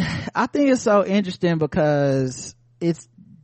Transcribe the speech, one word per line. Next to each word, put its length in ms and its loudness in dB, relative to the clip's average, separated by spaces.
I 120 0
think 240 2
it's 100 2
so 240 4
interesting 540 0
because 960 0
it's 260 -4